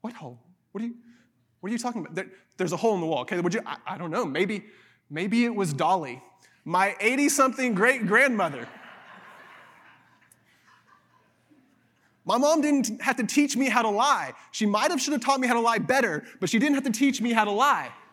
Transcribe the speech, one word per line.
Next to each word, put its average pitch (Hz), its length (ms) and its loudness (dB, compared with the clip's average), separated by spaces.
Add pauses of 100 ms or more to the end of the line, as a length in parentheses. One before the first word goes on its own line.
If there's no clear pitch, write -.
"What 233 100 -10
hole? 123 300 -16 (320)
What 214 100 -8
are 233 40 -6
you, 233 80 -10 (640)
what 190 100 -10
are - 20 -4
you 233 80 -4
talking 233 220 -6
about?" 156 120 -12
"There, 185 140 -8 (300)
there's 175 160 -2
a 170 40 -4
hole 226 160 2
in 185 80 -2
the 160 60 -4
wall." 147 140 -2
"Okay, 175 180 -4
would 175 140 0
you," 220 120 -2
"I, 139 120 -10 (100)
I 190 100 -10
don't 165 140 -8
know. 214 140 -2
Maybe, 185 400 -4 (440)
maybe 190 360 0
it 233 100 -2
was 185 180 -2
Dolly, 156 480 0 (440)
my 190 340 2
eighty-something 262 760 2
great-grandmother." 208 920 2 (3500)
My 214 120 2
mom 294 240 4
didn't 277 400 0
have 262 140 0
to 240 100 -2
teach 285 300 0
me 262 140 0
how 226 120 2
to 226 80 0
lie. 208 440 0 (180)
She - 140 -2
might 214 260 2
have, 294 100 -2
should 285 120 -2
have 240 80 -2
taught 269 180 0
me 254 80 0
how 240 60 4
to 233 80 2
lie 226 160 2
better, 214 480 0 (160)
but 185 80 -2
she 226 100 2
didn't 285 160 2
have 269 80 -2
to 269 80 -2
teach 262 300 0
me 240 100 0
how 220 140 4
to 208 60 -4
lie. 202 380 0 (240)